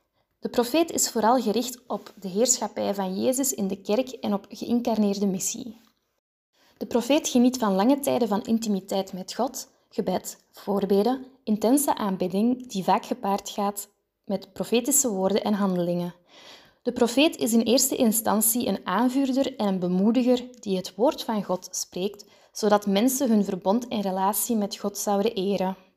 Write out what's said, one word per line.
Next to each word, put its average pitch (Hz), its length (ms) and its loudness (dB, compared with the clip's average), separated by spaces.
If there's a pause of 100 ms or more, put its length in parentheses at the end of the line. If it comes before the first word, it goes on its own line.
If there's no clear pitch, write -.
(400)
De - 80 -6
profeet 254 420 0
is - 200 -2
vooral 233 300 2
gericht 220 460 -2
op - 340 -10
de 196 80 -10
heerschappij 208 680 0
van 190 280 -4
Jezus 254 300 0
in 196 160 -2
de 190 120 -6
kerk 214 280 0
en - 260 -6
op 196 140 -4
geïncarneerde 220 800 0
missie. - 540 -4 (960)
De 220 120 -8
profeet 269 400 2
geniet 247 300 4
van 202 160 2
lange 247 260 4
tijden 254 280 0
van 202 140 0
intimiteit 202 720 -2
met 185 220 -10
God, - 340 -6 (200)
gebed, - 500 -4 (140)
voorbeden, 202 720 0 (180)
intense 254 500 2
aanbidding 196 720 -2
die 190 180 -6
vaak 190 200 2
gepaard 202 460 -4
gaat 202 380 -4 (360)
met - 280 -6
profetische 247 560 0
woorden 190 340 0
en 208 100 0
handelingen. 175 600 0 (680)
De 247 100 -4
profeet 254 440 2
is 233 160 -2
in 226 80 4
eerste 226 360 2
instantie 214 720 0
een 196 200 -2
aanvuurder 254 680 0
en 214 100 -2
een 190 120 0
bemoediger 233 720 2 (120)
die 196 160 -4
het - 180 -8
woord 269 300 0
van 214 200 -4
God 185 260 -6
spreekt, - 540 -8 (280)
zodat 208 340 2
mensen 240 420 2
hun 214 160 4
verbond 190 440 -2
en 214 120 -4
relatie 190 560 -2
met 202 200 -2
God 202 220 -6
zouden 202 360 0
eren. 190 420 -2 (200)